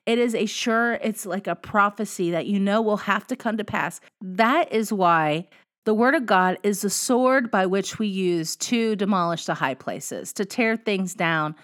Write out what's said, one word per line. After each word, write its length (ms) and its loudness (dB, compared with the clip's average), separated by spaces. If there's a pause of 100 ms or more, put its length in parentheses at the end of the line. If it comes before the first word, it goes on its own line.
It 140 2
is 160 2
a 100 2
sure, 560 0
it's 240 -4
like 220 -4
a 80 -2
prophecy 760 0
that 160 -2
you 140 0
know 200 2
will 180 0
have 280 -2
to 80 -8
come 220 -4
to 80 -6
pass. 360 -4 (200)
That 520 2
is 200 0
why 560 2 (380)
the 60 4
word 220 4
of 100 0
God 380 4
is 180 0
the 80 -2
sword 640 2
by 160 2
which 320 -2
we 80 0
use 500 -2
to 400 0
demolish 480 0
the 80 -4
high 220 -2
places, 580 -10
to 140 -4
tear 320 0
things 340 -2
down 520 -2